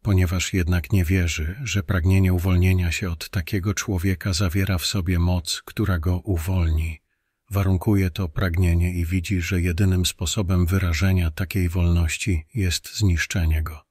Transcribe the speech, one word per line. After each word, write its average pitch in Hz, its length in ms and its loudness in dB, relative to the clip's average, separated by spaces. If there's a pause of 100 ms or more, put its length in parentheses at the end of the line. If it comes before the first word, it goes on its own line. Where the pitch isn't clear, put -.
Ponieważ 92 500 0
jednak 87 400 0
nie 95 120 4
wierzy, 85 600 -2
że 101 180 -2
pragnienie 92 500 2
uwolnienia 90 600 2
się 92 180 -4
od - 200 -10
takiego 98 440 -4
człowieka 95 580 -2
zawiera 95 460 0
w - 80 -4
sobie 90 320 0
moc, 87 460 0
która 98 340 -2
go 87 200 0
uwolni, 82 840 0 (500)
warunkuje 98 600 2
to 92 180 -6
pragnienie 87 640 0
i 87 140 -2
widzi, 90 340 -2
że 87 200 -2
jedynym 90 460 2
sposobem 90 600 0
wyrażenia 87 640 2
takiej 92 380 -2
wolności 85 840 0
jest 95 420 -4
zniszczenie 82 680 0
go. 78 280 -10